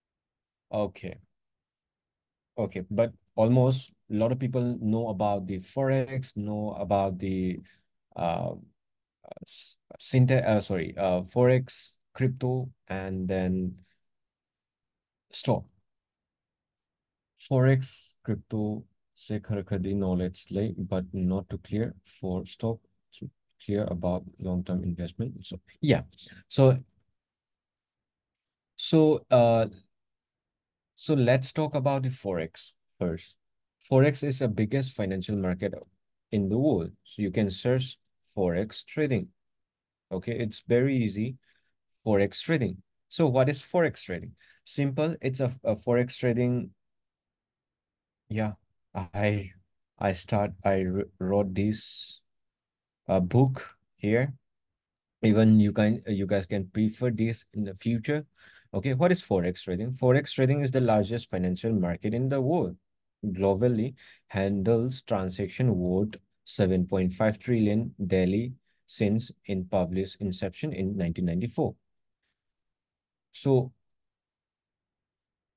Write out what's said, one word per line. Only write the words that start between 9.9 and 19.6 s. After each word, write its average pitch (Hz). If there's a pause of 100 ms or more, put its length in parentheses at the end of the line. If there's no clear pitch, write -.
synta-, 127
uh, 107
sorry, 82
uh, 90
Forex, 123 (200)
crypto, 131 (180)
and 95
then 92 (1600)
stock. 98 (1700)
Forex, 131
crypto, 107 (300)
se 107
khara 101